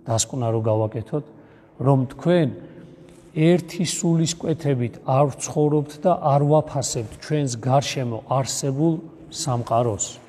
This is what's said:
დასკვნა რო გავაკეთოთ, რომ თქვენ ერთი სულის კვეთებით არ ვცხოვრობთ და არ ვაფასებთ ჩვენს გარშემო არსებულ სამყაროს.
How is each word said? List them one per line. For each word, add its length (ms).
დასკვნა 480
რო 120
გავაკეთოთ, 640
რომ 240
თქვენ 440
ერთი 540
სულის 500
კვეთებით 600
არ 220
ვცხოვრობთ 720
და 160
არ 200
ვაფასებთ 720
ჩვენს 400
გარშემო 680
არსებულ 720
სამყაროს. 760